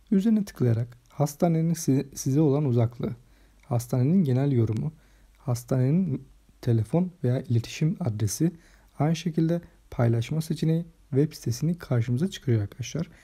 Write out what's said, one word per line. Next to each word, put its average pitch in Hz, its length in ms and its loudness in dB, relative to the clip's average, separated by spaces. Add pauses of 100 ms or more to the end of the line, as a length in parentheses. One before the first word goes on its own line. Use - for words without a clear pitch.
(120)
üzerine 208 340 2
tıklayarak 120 520 -2 (120)
hastanenin 165 640 0
si-, 139 420 0
size 139 260 0
olan 147 240 4
uzaklığı, 120 500 0 (460)
hastanenin 131 600 0
genel 135 280 2
yorumu, 117 420 0 (440)
hastanenin 135 840 0 (380)
telefon 160 500 0 (120)
veya 127 180 0
iletişim 156 580 -2
adresi, 113 520 -2 (480)
aynı 156 160 0
şekilde 165 460 -2 (300)
paylaşma 117 500 0
seçeneği, 160 440 -2 (240)
web 147 240 2
sitesini 151 440 -4
karşımıza 123 520 -2
çıkarıyor 117 320 -2
arkadaşlar. 120 480 -8 (140)